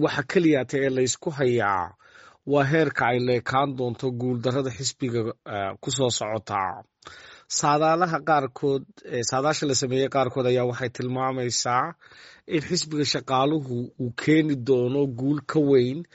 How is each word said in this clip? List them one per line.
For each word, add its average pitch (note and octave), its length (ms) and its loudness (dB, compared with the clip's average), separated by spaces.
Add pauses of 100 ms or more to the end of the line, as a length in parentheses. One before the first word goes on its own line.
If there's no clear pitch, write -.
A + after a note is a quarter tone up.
waxa - 220 0
keliya D#3 440 2
ta - 100 -6
ee C3+ 120 2
la B2+ 120 0
isku B2+ 300 -2
hayaa A2 640 0 (500)
waa C#3+ 200 2
heerka D3 420 2
ay B2 120 2
leekaan B2+ 560 0
doonto B2 360 -4
guuldarrada B2 600 -2
xisbiga, A#2+ 500 -4 (220)
eh, G2 360 -6
ku - 120 -8
soo C3 180 2
socota. G#2+ 520 -2 (840)
Saadaalaha D#3+ 720 2
qaarkood, C#3 640 0 (200)
eh, B2 200 -4
saadaasha D3 440 0
la C3+ 80 0
sameeyey C3 340 0
qaarkood C3 380 0
ayaa B2 200 2
waxay B2 220 -4
tilmaamaysaa B2+ 960 -2 (640)
in D#3+ 140 0
xisbiga D#3 440 -2
shaqaaluhu C3+ 720 0 (240)
uu B2 180 -4
keeni D3+ 380 2
doono B2+ 520 2
guul C3+ 380 -2
ka - 140 0
weyn C#3 400 4 (160)